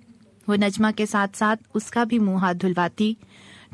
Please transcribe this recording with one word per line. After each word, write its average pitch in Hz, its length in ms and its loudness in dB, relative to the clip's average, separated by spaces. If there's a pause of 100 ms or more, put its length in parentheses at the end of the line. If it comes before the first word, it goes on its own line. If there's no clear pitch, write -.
(480)
वो 208 60 2
नजमा 208 360 2
के 214 160 -2
साथ-साथ 208 500 0 (180)
उसका 233 300 -2
भी 233 140 0
मुंह 190 220 2
हाथ 180 140 0
धुलवाती, 180 640 0 (560)